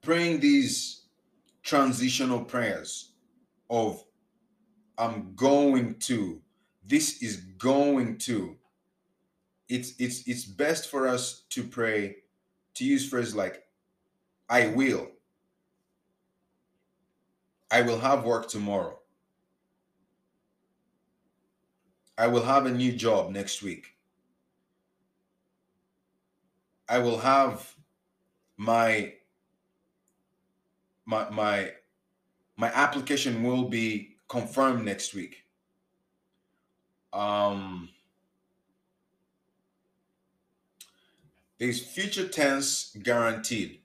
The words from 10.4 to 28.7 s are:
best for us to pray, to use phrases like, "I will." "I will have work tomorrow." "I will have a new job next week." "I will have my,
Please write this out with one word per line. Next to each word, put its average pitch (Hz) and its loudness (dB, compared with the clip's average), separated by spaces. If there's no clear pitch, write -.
best 143 -2
for 131 0
us - -4
to 117 -6
pray, 107 -4
to 127 -6
use 131 2
phrases 113 -2
like, - -4
"I 123 6
will." 123 0
"I 120 6
will 117 2
have 135 2
work 117 0
tomorrow." 101 -4
"I 113 4
will 120 4
have 131 4
a 127 0
new 123 0
job 107 2
next 98 -8
week." 90 -12
"I 120 2
will 120 2
have 135 2
my, 113 2